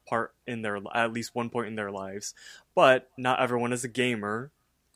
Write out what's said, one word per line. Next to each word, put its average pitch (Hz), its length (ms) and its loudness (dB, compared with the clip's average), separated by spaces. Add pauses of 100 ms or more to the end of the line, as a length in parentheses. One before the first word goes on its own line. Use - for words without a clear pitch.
part 113 280 -2 (120)
in 117 160 -8
their, 104 160 -4 (160)
at 117 180 2
least 117 220 -8
one 117 160 -4
point 117 180 -4
in 113 60 -10
their 104 160 -4
lives. 98 440 -10 (420)
But 131 400 6
not 127 240 0
everyone 120 320 0
is 120 120 -2
a 127 40 -6
gamer. 117 640 -2 (440)